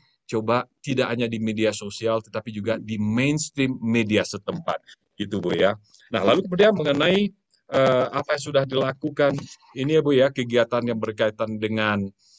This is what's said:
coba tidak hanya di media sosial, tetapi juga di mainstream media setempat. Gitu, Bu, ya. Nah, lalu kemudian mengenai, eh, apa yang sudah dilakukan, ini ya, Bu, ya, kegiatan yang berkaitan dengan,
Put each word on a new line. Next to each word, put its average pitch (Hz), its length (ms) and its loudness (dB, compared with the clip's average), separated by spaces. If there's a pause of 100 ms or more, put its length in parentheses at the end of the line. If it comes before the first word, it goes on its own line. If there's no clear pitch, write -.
(280)
coba 117 400 -2 (160)
tidak 127 240 -2
hanya 120 160 -2
di 113 160 -4
media 110 320 0
sosial, 110 480 -4
tetapi 110 320 -10
juga 107 240 -4
di 107 240 -6
mainstream 131 800 -2
media 107 440 2
setempat. 87 560 -6 (340)
Gitu, 101 240 -4
Bu, 87 160 -2
ya. 95 220 2 (340)
Nah, 98 160 0
lalu 143 160 4
kemudian 202 320 4
mengenai, 165 560 2 (400)
eh, 131 400 4
apa 139 240 -2
yang 143 160 -6
sudah 135 160 2
dilakukan, 139 720 0 (420)
ini 143 160 0
ya, 156 80 4
Bu, 143 80 2
ya, 131 240 6
kegiatan 120 480 0
yang 117 160 -2
berkaitan 107 640 -2
dengan, 107 420 0 (360)